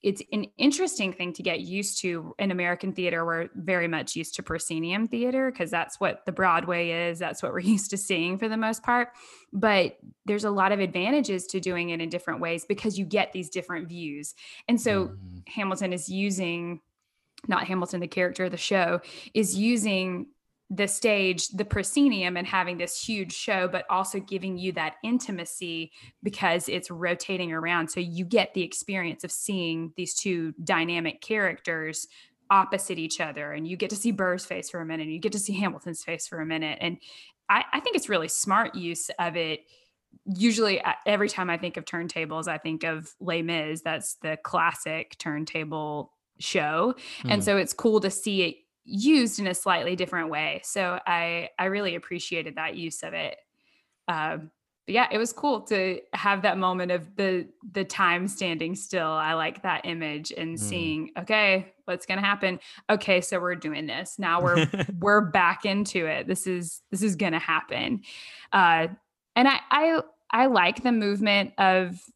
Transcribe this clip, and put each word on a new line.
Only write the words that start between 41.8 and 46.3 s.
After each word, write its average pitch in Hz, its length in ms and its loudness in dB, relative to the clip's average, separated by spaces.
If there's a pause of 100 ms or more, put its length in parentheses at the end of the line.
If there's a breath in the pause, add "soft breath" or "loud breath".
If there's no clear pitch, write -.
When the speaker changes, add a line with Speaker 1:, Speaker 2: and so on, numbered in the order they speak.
Speaker 1:
turntables, 160 600 -6
I 156 120 -4
think 160 260 -4
of 160 360 -4
Les 170 200 -2
Mis. 160 400 -2
That's - 360 -4
the 156 260 -4
classic 165 720 -2
turntable 151 960 -4 (260)